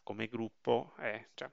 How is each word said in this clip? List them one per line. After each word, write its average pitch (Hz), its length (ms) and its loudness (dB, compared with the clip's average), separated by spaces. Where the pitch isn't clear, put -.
come 107 240 -4
gruppo, 117 720 0
eh, 113 360 -4
cioè, - 180 -8